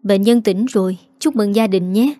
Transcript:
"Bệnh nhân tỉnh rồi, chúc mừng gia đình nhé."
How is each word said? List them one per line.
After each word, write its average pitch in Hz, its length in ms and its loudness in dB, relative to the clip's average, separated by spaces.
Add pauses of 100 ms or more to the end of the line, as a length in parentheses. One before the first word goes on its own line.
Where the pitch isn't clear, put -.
"Bệnh 196 180 0
nhân 233 200 2
tỉnh 202 240 0
rồi, 185 320 -2 (220)
chúc 311 160 -2
mừng 202 200 0
gia 226 120 0
đình 185 260 -2
nhé." 254 260 0